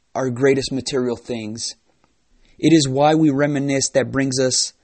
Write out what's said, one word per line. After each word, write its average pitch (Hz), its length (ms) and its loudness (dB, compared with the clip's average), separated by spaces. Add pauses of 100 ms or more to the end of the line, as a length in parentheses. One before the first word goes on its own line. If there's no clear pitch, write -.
(160)
our 131 140 -2
greatest 135 420 0
material 127 460 -4
things. 113 580 -10 (800)
It 156 160 2
is 151 140 4
why 139 280 2
we 160 140 4
reminisce 139 600 0
that 120 200 0
brings 135 300 -2
us 127 320 0 (120)